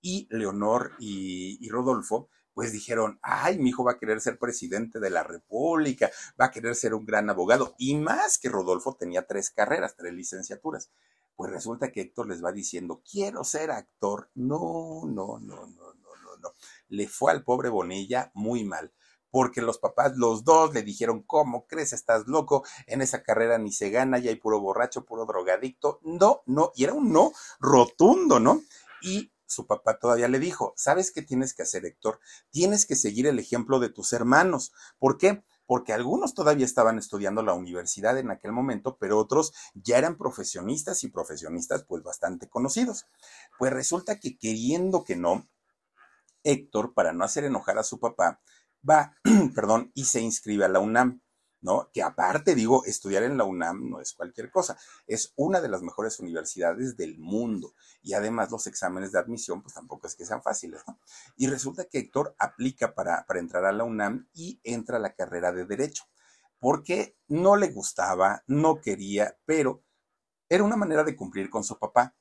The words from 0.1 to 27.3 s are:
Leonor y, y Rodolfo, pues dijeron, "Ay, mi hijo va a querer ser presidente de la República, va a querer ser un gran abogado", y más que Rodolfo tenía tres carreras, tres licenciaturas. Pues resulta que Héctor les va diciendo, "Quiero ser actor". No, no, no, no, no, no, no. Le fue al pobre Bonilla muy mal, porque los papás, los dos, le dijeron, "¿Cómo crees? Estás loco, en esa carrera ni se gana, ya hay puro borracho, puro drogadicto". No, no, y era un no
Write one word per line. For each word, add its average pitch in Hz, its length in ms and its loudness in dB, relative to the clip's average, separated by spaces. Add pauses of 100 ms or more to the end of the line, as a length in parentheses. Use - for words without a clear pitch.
Leonor 107 680 -2
y, 95 640 -8
y 107 40 -14
Rodolfo, 120 600 -2 (240)
pues 113 180 -6
dijeron, 110 520 -4
"Ay, 185 360 -2
mi 127 100 4
hijo 127 140 -2
va 123 100 2
a - 60 -8
querer 110 220 -2
ser - 180 -4
presidente 113 600 -6
de 101 100 -2
la 85 140 0
República, 127 880 -2 (280)
va 127 60 6
a - 60 -4
querer 101 240 -4
ser 110 180 -2
un 107 120 -6
gran 104 240 0
abogado", 101 480 2
y 135 180 0
más 339 420 0
que - 120 -6
Rodolfo 95 460 -2
tenía 87 320 -6
tres 98 240 -6
carreras, - 460 -2
tres 87 160 -12
licenciaturas. 95 760 -12 (440)
Pues 92 160 -10
resulta 117 400 -8
que 101 100 -8
Héctor 107 260 -10
les 87 160 -10
va 87 80 -2
diciendo, 90 580 -10
"Quiero 202 340 -6
ser 156 280 -4
actor". - 640 -6
No, 160 680 -4
no, 104 340 -8
no, 98 280 -18
no, - 0 -
no, - 560 -20
no, 90 180 -20
no. 90 120 -14 (360)
Le 101 180 -4
fue - 240 2
al 151 120 0
pobre 127 260 0
Bonilla 98 640 -4
muy 110 300 -4
mal, 82 280 -8 (420)
porque 123 300 2
los 113 160 -2
papás, 131 360 0
los 117 280 2
dos, 160 320 8
le 107 80 0
dijeron, 110 400 -2
"¿Cómo 131 420 0
crees? 156 260 -6
Estás 113 360 0
loco, 143 360 2 (220)
en 131 160 -2
esa 127 220 -2
carrera 113 340 4
ni 107 140 -2
se 101 180 -2
gana, 127 300 2
ya 123 100 0
hay 110 60 0
puro 110 240 0
borracho, 110 460 0
puro 113 200 -8
drogadicto". 107 760 -2
No, 175 420 4
no, 139 300 2
y 127 80 2
era 180 100 2
un 285 180 2
no 160 200 8 (280)